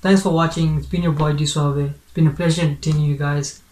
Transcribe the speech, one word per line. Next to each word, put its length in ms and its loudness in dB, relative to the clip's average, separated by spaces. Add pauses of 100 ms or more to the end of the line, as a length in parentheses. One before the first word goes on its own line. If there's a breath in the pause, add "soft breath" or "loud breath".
Thanks 220 4
for 100 0
watching. 440 0
It's 100 -6
been 160 -2
your 100 0
boy 200 0
D 120 0
Suave. 320 0
It's 360 -6
been 140 4
a 40 4
pleasure 320 0
entertaining 420 0
you 120 0
guys. 440 -4 (100)